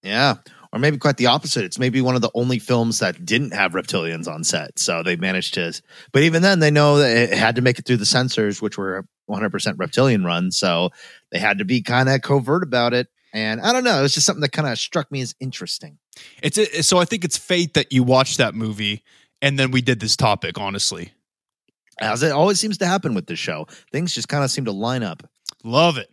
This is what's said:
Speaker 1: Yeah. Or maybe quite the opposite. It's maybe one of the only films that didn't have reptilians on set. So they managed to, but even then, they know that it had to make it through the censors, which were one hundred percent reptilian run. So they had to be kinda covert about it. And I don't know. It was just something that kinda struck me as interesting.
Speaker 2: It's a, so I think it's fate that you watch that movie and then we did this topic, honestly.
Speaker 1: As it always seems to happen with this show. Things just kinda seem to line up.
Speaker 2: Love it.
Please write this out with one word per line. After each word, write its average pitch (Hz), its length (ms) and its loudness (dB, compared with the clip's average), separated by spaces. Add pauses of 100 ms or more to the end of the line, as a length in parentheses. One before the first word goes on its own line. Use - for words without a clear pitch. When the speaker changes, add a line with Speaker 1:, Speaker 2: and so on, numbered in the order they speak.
Speaker 1:
Yeah. 113 340 2 (360)
Or - 80 -6
maybe 147 180 2
quite 139 200 0
the 123 100 4
opposite. 127 380 0
It's 87 120 -10
maybe 127 240 0
one 127 140 2
of 123 60 2
the 113 120 0
only 123 240 0
films 117 420 0
that 90 260 -2
didn't 113 280 -2
have 95 200 -2
reptilians 82 540 -4
on 80 160 -8
set. - 360 -6
So 85 240 -2
they 87 140 0
managed 92 380 -2
to, 82 180 -4 (400)
but 139 100 6
even 165 180 2
then, 190 180 4
they 151 120 6
know 147 280 6
that 123 160 4
it 120 220 4
had 113 200 2
to 123 40 2
make 123 180 2
it - 60 -12
through 127 120 2
the 104 80 -2
censors, 113 560 0
which 107 160 -6
were 95 280 -6 (220)
one 104 120 -6
hundred 104 120 -2
percent 104 260 -4
reptilian 113 460 2
run. 87 280 0
So 90 380 0 (420)
they 175 80 -4
had 104 200 0
to 104 60 -2
be 120 160 0
kinda 131 380 2
covert 139 440 0
about 120 300 0
it. 123 140 0 (260)
And 110 280 -4
I 220 100 0
don't 254 120 2
know. 220 160 2
It - 20 2
was 139 120 2
just 160 120 0
something 160 160 0
that 143 100 -2
kinda 139 240 -2
struck - 360 -6
me 139 100 -6
as 117 180 -8
interesting. - 580 -10 (440)
Speaker 2:
It's - 160 -2
a, 175 260 0
so 180 140 4
I 175 80 4
think 180 180 -4
it's 165 140 -4
fate 175 380 -2
that 147 160 0
you 127 120 4
watch 131 340 2
that 113 180 2
movie 107 480 -4 (380)
and 139 160 0
then 131 140 2
we 127 100 2
did 120 180 0
this 107 180 -2
topic, 101 420 0
honestly. 98 540 -6 (840)
Speaker 1:
As 113 240 -2
it 156 80 2
always 175 280 2
seems 214 200 -4
to 185 80 0
happen 180 260 0
with 92 140 -4
this 85 120 -8
show. 78 280 -8 (240)
Things 170 220 -4
just - 140 -8
kinda 143 220 0
seem 131 160 -4
to 110 60 -4
line 113 320 -4
up. 85 200 -8 (400)
Speaker 2:
Love 139 340 2
it. 104 160 -10